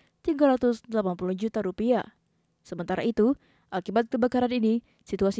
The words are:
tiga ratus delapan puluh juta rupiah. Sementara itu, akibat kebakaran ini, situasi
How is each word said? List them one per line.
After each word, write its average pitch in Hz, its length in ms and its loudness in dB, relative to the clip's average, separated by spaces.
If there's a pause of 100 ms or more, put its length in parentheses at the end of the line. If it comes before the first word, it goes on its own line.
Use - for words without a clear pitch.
(200)
tiga 285 320 2
ratus 247 320 0
delapan 202 320 -2
puluh 185 240 -4
juta 220 240 -4
rupiah. 214 400 0 (640)
Sementara 170 320 -6
itu, 233 400 0 (320)
akibat 220 400 -2
kebakaran 247 400 0
ini, 233 320 2 (240)
situasi 196 320 0